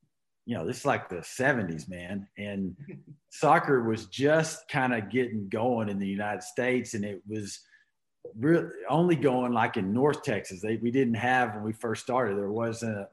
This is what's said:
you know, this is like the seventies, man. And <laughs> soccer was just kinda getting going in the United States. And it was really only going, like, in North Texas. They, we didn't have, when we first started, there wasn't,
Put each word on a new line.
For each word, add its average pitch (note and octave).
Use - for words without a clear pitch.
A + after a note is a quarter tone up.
you A#2+
know, E2
this A#2+
is -
like A#2+
the E2+
seventies, G#2+
man. F#2
And G2
<laughs> -
soccer D3
was A2
just D#3
kinda B2+
getting G#2+
going A2
in G2+
the G2
United G2+
States. B2
And G#2
it G#2
was G#2
really D#3+
only E3
going, B2+
like, A#2
in G2
North C3+
Texas. F#2+
They, A2
we A2+
didn't B2
have, B2
when G#2
we G#2+
first A2
started, A#2+
there G2+
wasn't, A2